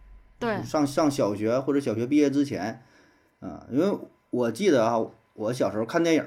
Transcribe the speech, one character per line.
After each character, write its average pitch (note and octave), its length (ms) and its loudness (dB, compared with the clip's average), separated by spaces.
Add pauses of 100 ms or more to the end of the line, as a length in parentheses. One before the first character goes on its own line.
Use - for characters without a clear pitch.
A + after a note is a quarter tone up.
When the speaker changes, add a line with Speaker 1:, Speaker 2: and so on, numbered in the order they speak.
(400)
Speaker 1:
对。 G#3+ 240 -4
Speaker 2:
上， D3 200 0
上 D3 240 2
小 A#2+ 280 0
学 A2 240 0
或 C#3+ 120 -2
者 C#3 60 2
小 B2+ 160 -2
学 A2+ 100 -2
毕 C#3 120 0
业 D3 120 6
之 C#3 160 0
前， A2+ 380 -6 (560)
啊， - 320 -14
因 A#2 80 -2
为 F#3+ 180 2 (340)
我 B2 200 0
记 F#3 180 0
得 B2+ 160 6
啊， A#2 140 2 (360)
我 A2 180 -4
小 B2+ 180 0
时 G2+ 80 -4
候 A2+ 60 0
看 E3 180 0
电 E3 140 4
影 C#3+ 100 0